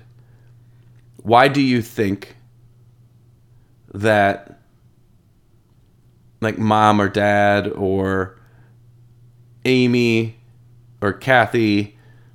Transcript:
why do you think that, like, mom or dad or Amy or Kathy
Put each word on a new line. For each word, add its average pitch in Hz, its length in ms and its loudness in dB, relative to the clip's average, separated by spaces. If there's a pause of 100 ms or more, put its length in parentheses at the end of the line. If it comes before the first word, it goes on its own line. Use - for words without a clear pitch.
(1160)
why 120 300 2
do 139 140 -2
you 127 200 0
think 101 540 -8 (1600)
that, 101 640 0 (1800)
like, 110 180 -4
mom 107 440 2
or 98 80 0
dad 101 680 0
or 95 640 -4 (1300)
Amy 120 720 0 (640)
or 101 120 -2
Kathy 110 840 0 (380)